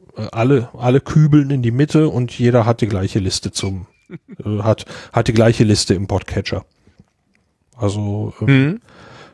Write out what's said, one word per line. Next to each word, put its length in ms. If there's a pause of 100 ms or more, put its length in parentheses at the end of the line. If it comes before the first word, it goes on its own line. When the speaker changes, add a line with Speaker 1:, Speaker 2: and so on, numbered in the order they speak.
(160)
Speaker 1:
äh, 160
alle, 460
alle 240
kübeln 480
in 140
die 80
Mitte 380
und 280
jeder 300
hat 140
die 60
gleiche 300
Liste 340
zum, 360 (260)
<laughs> 320
äh, 160
hat, 240 (260)
hat 180
die 40
gleiche 300
Liste 320
im 100
Podcatcher. 580 (1120)
Also, 640
ähm, 40 (220)
Speaker 2:
Mhm. 140 (520)